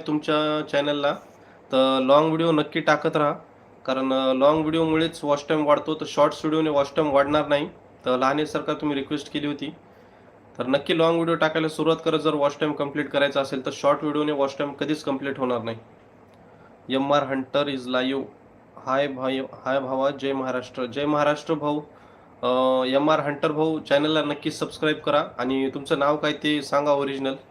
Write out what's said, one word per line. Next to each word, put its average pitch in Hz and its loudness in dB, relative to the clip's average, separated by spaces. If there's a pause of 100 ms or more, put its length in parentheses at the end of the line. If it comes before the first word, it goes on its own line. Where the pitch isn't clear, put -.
तुमच्या 151 0
चॅनलला. 147 0 (540)
तर 131 4
लाँग 139 8
व्हिडिओ 160 2
नक्की 151 0
टाकत 156 2
राहा, 147 2 (520)
कारण, 131 -2
अ, 131 2
लाँग 143 4
व्हिडिओमुळेच 160 0
वॉच 143 0
टाइम 151 0
वाढतो, 147 2
तर 156 -8
शॉर्ट्स 151 2
व्हिडिओने 156 0
वॉच 143 0
टाइम 156 2
वाढणार 143 2
नाही. 147 2 (360)
तर 127 2
लहाने 143 2
सरकार, 151 -4
तुम्ही 147 -2
रिक्वेस्ट 143 -6
केली 147 -4
होती, 143 -8 (840)
तर 123 -6
नक्की 143 0
लाँग 165 4
व्हिडिओ 165 0
टाकायला 160 0
सुरुवात 156 0
करा. 156 2
जर 151 0
वॉच 143 0
टाइम 151 0
कम्प्लीट 143 -4
करायचा 139 0
असेल 135 -4
तर 139 -4
शॉर्ट 143 2
व्हिडिओने 151 -2
वॉच 139 -2
टाइम 143 -4
कधीच 147 -4
कम्प्लीट 139 -4
होणार 123 -2
नाही. 113 -8 (1120)
एम 139 0
आर 143 4
हंटर 135 -2
is 143 -4
live. 127 -2 (560)
हाय 135 -2
भाई, 131 -4
हाय 131 -4
भावा, 131 -2
जय 139 -4
महाराष्ट्र. 127 -4
जय 135 -4
महाराष्ट्र 147 0
भाऊ. 147 -2 (600)
अ, 123 -2 (380)
एम 139 2
आर 151 4
हंटर 147 -2
भाऊ, 156 -2
चॅनलला 151 2
नक्की 147 -4
सबस्क्राईब 151 -4
करा 147 0 (100)
आणि 131 0
तुमचं 143 -2
नाव 143 2
काय 151 -2
ते 147 -2
सांगा 143 2
ओरिजिनल. 139 -2 (160)